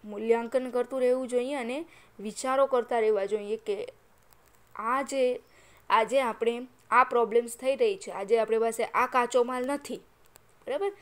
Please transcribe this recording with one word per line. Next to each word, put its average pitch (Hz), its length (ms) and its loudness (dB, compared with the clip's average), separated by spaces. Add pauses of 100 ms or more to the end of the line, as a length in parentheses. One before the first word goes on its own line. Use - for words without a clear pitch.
મૂલ્યાંકન 233 640 0
કરતું 247 300 -2
રહેવું 254 280 2
જોઈએ 247 260 -2
અને 269 320 -6 (340)
વિચારો 262 460 0
કરતા 247 340 0
રહેવા 214 260 2
જોઈએ 208 320 -4
કે 208 360 -6 (840)
આ 240 260 -2
જે, 254 400 0 (480)
આજે 226 320 4
આપણે 233 460 -2 (240)
આ 240 120 8
પ્રોબ્લેમ્સ 233 540 2
થઈ 262 180 0
રહી 214 220 2
છે, 190 140 -14
આજે 196 280 2
આપણી 220 200 0
પાસે 226 240 0
આ 247 240 0
કાચો 240 360 2
માલ 247 240 -4
નથી, 277 340 -6 (680)
બરાબર? 202 240 -2 (100)